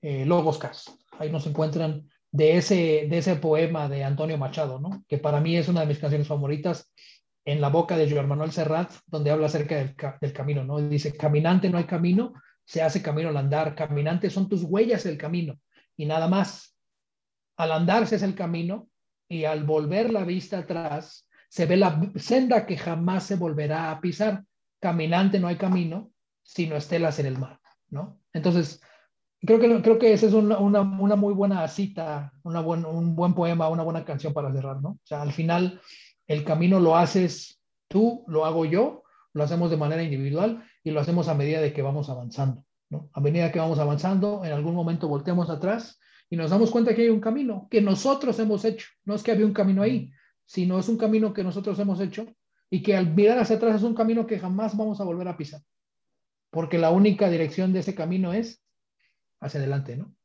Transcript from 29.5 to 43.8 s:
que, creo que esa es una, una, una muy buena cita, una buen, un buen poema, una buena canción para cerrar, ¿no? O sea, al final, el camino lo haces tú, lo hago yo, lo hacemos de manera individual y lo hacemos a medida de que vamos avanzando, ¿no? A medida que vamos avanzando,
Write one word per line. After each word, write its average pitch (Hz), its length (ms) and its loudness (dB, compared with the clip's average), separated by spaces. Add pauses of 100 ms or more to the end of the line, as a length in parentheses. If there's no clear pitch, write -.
que, 233 240 4
creo 226 160 6
que 226 140 6
esa 214 160 6
es 196 60 6
una, 214 240 4
una, 202 240 4
una 196 340 2
muy 202 180 2
buena 190 360 0
cita, 156 640 -6 (100)
una 170 160 -4
buen, 165 240 -2
un 165 320 -2
buen 175 180 2
poema, 170 360 2
una 165 140 -2
buena 160 200 -4
canción 147 300 -6
para 143 180 -4
cerrar, 135 300 -6
¿no? 151 80 -4
O - 160 -12
sea, 147 160 -8
al 143 100 -4
final, 175 480 0 (480)
el 151 160 -2
camino 180 380 4
lo 165 160 6
haces 175 640 0 (260)
tú, 233 400 2
lo 156 160 0
hago 160 220 0
yo, 208 380 0 (280)
lo 147 120 -2
hacemos 170 280 0
de 156 60 0
manera 156 260 -2
individual 156 580 -2 (220)
y 160 80 -4
lo 151 80 0
hacemos 165 300 0
a 156 60 0
medida 151 260 0
de 147 100 0
que 147 100 -6
vamos 139 280 -2
avanzando, 123 560 -6 (240)
¿no? 147 240 -10
A 143 80 -6
medida 160 280 0
que 170 100 -2
vamos 160 200 0
avanzando, 185 640 0